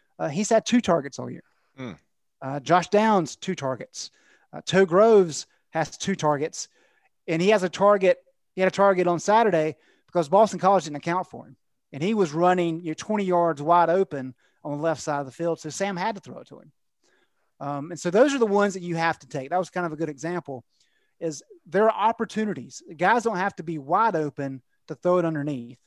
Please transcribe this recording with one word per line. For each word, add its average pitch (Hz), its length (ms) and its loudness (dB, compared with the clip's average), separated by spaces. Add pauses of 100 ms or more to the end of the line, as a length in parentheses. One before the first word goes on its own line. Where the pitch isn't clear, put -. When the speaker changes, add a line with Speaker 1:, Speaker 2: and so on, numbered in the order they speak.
(200)
Speaker 1:
uh, 160 80 -4
he's 170 220 -4
had 220 160 2
two 240 160 2
targets 151 360 -2
all 123 120 -10
year. - 140 -14 (340)
Speaker 2:
Hmm. 123 160 -10 (480)
Speaker 1:
Uh, 139 180 -6
Josh 160 300 2
Downs, 202 460 2
two 185 200 -6
targets. - 560 -10 (400)
Uh, - 140 -16
Toe 190 200 4
Groves 185 640 4 (240)
has - 260 -4
two 190 180 -4
targets, 151 520 -4 (600)
and 165 140 -2
he 190 80 2
has 208 140 4
a 180 60 -2
target. 190 480 4 (360)
He 185 80 -4
had 190 60 4
a 185 40 0
target 190 360 4
on 175 120 0
Saturday 180 560 2 (300)
because 170 240 -2
Boston 190 300 4
College 185 240 4
didn't 147 140 -10
account 170 300 -4
for - 180 -18
him, 131 100 -20 (380)
and 143 100 -8
he 208 100 0
was 185 200 0
running, 170 480 2
you 165 100 -8
know, 156 40 -8
twenty 208 280 -4
yards 170 380 0
wide 165 280 4
open 165 460 -2 (280)
on 147 140 -8
the 143 60 -8
left 160 180 -2
side 143 180 -4
of 143 60 -6
the 131 60 -16
field, 165 280 -6
so 156 120 -12
Sam 196 260 -6
had 208 160 -4
to 202 80 -14
throw - 160 -18
it - 120 -20
to - 100 -20
him. 156 120 -20 (880)
Um, 143 300 -8
and 170 100 -12
so 175 120 -4
those 269 240 4
are 269 40 0
the 233 60 4
ones 202 300 2
that 185 80 -12
you 175 120 -4
have 165 220 0
to 139 100 -20
take. 135 220 -8
That 170 80 -2
was 180 140 -4
kind 180 160 -4
of 156 60 -8
a - 20 -12
good 151 140 -6
example, 147 540 -10 (560)
is 160 240 -8 (220)
there 202 240 2
are 214 200 0
opportunities. 208 760 -6 (140)
Guys 202 260 2
don't 220 140 -2
have 190 180 -4
to 165 80 -12
be 160 160 -8
wide 185 360 0
open 139 460 -6 (260)
to 156 60 -10
throw 180 240 0
it 175 80 0
underneath. 143 600 -6